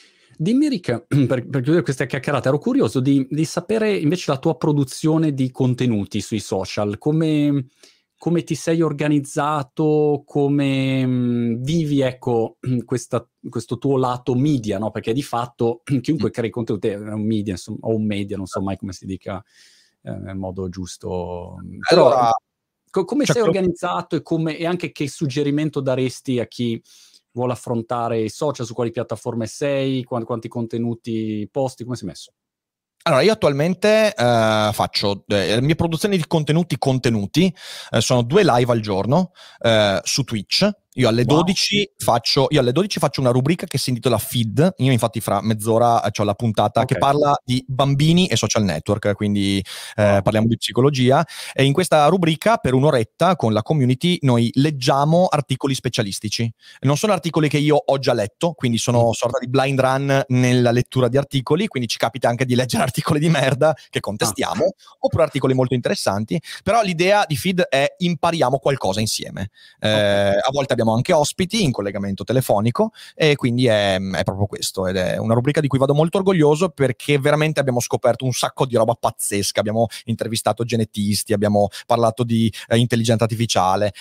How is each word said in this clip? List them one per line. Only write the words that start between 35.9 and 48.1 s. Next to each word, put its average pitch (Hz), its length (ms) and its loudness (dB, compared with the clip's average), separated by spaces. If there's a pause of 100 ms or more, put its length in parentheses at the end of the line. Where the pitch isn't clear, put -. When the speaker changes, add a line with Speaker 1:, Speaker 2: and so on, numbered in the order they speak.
Speaker 2:
di 165 100 0
contenuti, 156 520 0
contenuti, 127 760 0 (360)
eh, 120 120 0
sono 123 200 2
due 147 240 4
live 123 260 4
al 117 80 2
giorno, 104 520 0 (280)
eh, 107 440 4
su - 200 -2
Twitch. 120 460 0 (280)
Io 123 100 4
alle 117 180 2
Speaker 1:
Wow. 147 120 4
Speaker 2:
dodici 196 600 0
faccio, 120 520 2
io 147 100 2
alle 123 120 2
dodici 190 280 -2
faccio 156 200 -2
una 127 120 2
rubrica 135 340 0
che 143 140 -4
si - 100 -4
intitola 117 300 0
Feed. 123 580 0
Io 131 140 2
infatti 113 300 0
fra 101 200 -2
mezz'ora, 110 600 2
eh, 110 80 -2
c'ho 107 120 -2
la 101 120 0
puntata 110 500 0
che 127 80 -2
Speaker 1:
Ok. - 60 -2
Speaker 2:
parla 143 440 2
di 127 240 -2
bambini 143 600 2